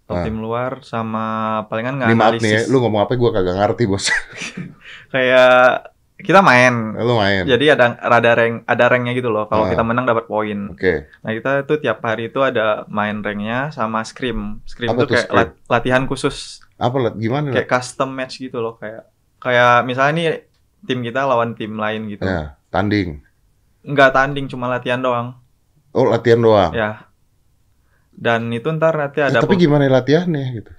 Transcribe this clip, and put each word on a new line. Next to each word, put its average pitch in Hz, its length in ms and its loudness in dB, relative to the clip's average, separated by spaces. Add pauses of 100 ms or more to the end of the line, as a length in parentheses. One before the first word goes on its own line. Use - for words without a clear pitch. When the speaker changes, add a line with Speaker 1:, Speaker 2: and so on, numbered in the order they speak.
Speaker 1:
atau - 140 -12
Speaker 2:
Ah. 87 80 -4
Speaker 1:
tim 110 160 -6
luar, 123 420 -6
sama 110 460 -6 (380)
palingan 120 340 -6
Speaker 2:
Ini 113 160 2
maaf 113 240 4
nih 107 160 2
ya, 110 80 2
Speaker 1:
nganalisis. 113 80 -2
Speaker 2:
lu 135 80 4
ngomong 107 240 2
apa 104 120 0
gua 120 180 2
kagak 92 240 -2
ngerti, 104 280 0
Bos. 98 220 -2 (540)
Speaker 1:
<laughs> - 500 -20
Kayak 127 800 4 (260)
kita 170 220 4
main. 123 580 4
Speaker 2:
Lu 117 200 0
main. 98 260 2
Speaker 1:
Jadi 127 260 2
ada, 123 300 4
ada 117 340 4
rank, 117 320 0
ada 120 220 2
ranknya 123 260 0
gitu 123 140 -4
loh. 107 240 -2
Kalau 110 160 0
Speaker 2:
Ah. 92 40 -2
Speaker 1:
kita 117 120 0
menang 117 240 -2
dapat 113 180 0
poin. 104 460 -6
Speaker 2:
Oke. 90 480 -4
Speaker 1:
Nah, 113 140 -10
kita 135 320 -4
tuh 151 140 -4
tiap 135 220 -4
hari 113 280 -6
itu - 100 -6
ada 113 480 -2
main 104 320 -6
ranknya 107 520 -6
sama 113 320 -4
scrim. 110 600 -8
Scrim - 260 -8
Speaker 2:
Apa 120 140 0
Speaker 1:
tuh 113 60 0
Speaker 2:
tuh - 80 0
Speaker 1:
kayak 113 100 0
Speaker 2:
scrim? 123 140 0
Speaker 1:
lat-, 113 160 -2 (120)
latihan 127 360 2
khusus. - 580 -6 (140)
Speaker 2:
Apa 123 240 -2
lat-, 107 160 -2
gimana 127 340 -4
Speaker 1:
Kayak 127 160 -2
Speaker 2:
lat- - 80 -2
Speaker 1:
custom 127 340 -4
match 131 300 -12
gitu 127 200 -10
loh, 113 180 -6
kayak, 113 340 -16 (280)
kayak 123 460 4
misalnya 131 300 0
nih 165 140 -2 (540)
tim 127 180 -4
kita 120 240 -4
lawan 117 300 0
tim 107 200 -10
lain 110 340 -6
gitu. 101 140 -12
Speaker 2:
Ya, 85 460 -6
tanding. 95 560 -2 (560)
Speaker 1:
Nggak 139 320 4
tanding, 135 340 0
cuma 127 200 -8
latihan 123 320 -4
doang. 123 340 -2 (580)
Speaker 2:
Oh, - 140 2
latihan 117 340 4
doang. 107 320 4
Speaker 1:
Ya. 110 380 -6 (1040)
Dan 117 380 -2
itu 117 200 -4
ntar 160 220 0
nanti 147 260 -4
Speaker 2:
Eh, 147 80 0
Speaker 1:
ada 123 140 2
Speaker 2:
tapi 151 160 2
Speaker 1:
pem- 175 80 4
Speaker 2:
gimana 143 240 4
latihannya 139 640 2
gitu? 107 260 -12